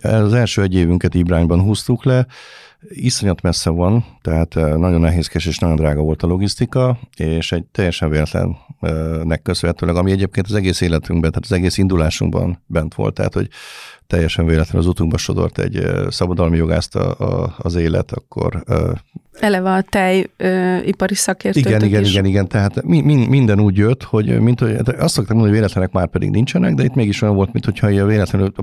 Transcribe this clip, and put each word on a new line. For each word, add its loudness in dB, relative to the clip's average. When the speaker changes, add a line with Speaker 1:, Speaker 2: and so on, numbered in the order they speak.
Speaker 1:
az 2
első 2
egy 0
évünket 2
Ibrányban 2
húztuk 0
le. 2
Iszonyat -2
messze -2
van, 2
tehát, -2
ö, 0
nagyon 2
nehézkes 0
és -4
nagyon 2
drága 0
volt -2
a -2
logisztika, -2
és -4
egy -2
teljesen -2
véletlennek -4
köszönhetőleg, -2
ami 0
egyébként -2
az -4
egész 0
életünkben, 0
tehát -4
az -8
egész 0
indulásunkban 0
bent -4
volt, -4
tehát -4
hogy -4
teljesen 0
véletlenül 2
az 2
utunkba 0
sodort -4
egy, -4
ö, -2
szabadalmi 0
jogászt 0
a, -2
a, -4
az -4
élet, 0
akkor, -6
ö, -2
Speaker 2:
Eleve 0
a 2
tej, 0
ö, 0
ipari -2
szakértőtök 0
Speaker 1:
Igen, 2
igen, 2
Speaker 2:
is. 2
Speaker 1:
igen, 2
igen. 2
Tehát 0
mi-, 2
mi-, 4
minden 4
úgy 4
jött, 2
hogy, 0
mint 2
hogy, 0
hát -2
azt 0
szoktam 0
mondani, 4
hogy 4
véletlenek 0
már 0
pedig -2
nincsenek, 0
de 2
itt 0
mégis 0
olyan 2
volt, 0
mint -4
hogyha 0
ilyen 2
véletlenül 2